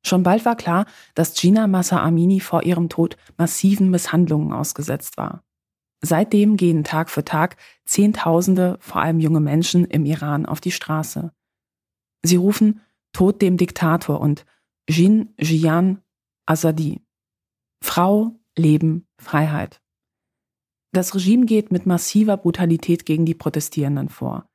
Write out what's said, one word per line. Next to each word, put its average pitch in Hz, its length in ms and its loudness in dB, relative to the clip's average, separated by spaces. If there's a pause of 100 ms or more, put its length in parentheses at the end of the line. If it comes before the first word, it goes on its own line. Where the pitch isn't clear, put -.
Schon 185 180 2
bald 196 220 2
war 233 120 0
klar, 180 280 -2 (300)
dass - 280 -2
Jina 214 240 4
Mahsa 185 380 0
Amini 170 360 2
vor - 240 -4
ihrem 170 260 0
Tod - 260 -2 (220)
massiven 196 500 0
Misshandlungen 160 640 0
ausgesetzt 143 640 -8
war. - 260 -10 (600)
Seitdem 214 560 2
gehen 165 260 2
Tag 160 240 -4
für - 160 -6
Tag 165 320 -4 (300)
Zehntausende, 180 920 2
vor - 220 -6
allem 165 200 0
junge 160 200 2
Menschen 165 460 2
im 160 180 -2
Iran 147 400 -4
auf - 160 -8
die 180 120 -6
Straße. 156 600 -8 (920)
Sie 175 140 4
rufen: 208 460 2 (300)
„Tod 196 280 2
dem 180 160 2
Diktator“ 170 640 -2
und 151 240 -2 (420)
„Jin, 190 520 2
Jiyan, 165 640 0 (420)
Azadi“. 160 560 -2 (840)
Frau, 208 500 0 (240)
Leben, 160 500 2 (100)
Freiheit. 151 640 -4 (1120)
Das 180 220 -2
Regime 202 320 2
geht 214 260 0
mit 180 140 -2
massiver 196 500 0
Brutalität 170 680 0
gegen 160 180 0
die 165 100 0
Protestierenden 143 760 -4
vor. - 440 -10